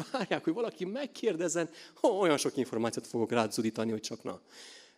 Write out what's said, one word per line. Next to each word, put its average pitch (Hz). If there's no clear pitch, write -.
várják, 180
hogy 160
valaki 208
megkérdezen, 180
"Ó, 302
olyan 185
sok -
információt 117
fogok 123
rád 113
zudítani, 113
hogy 107
csak -
na." 101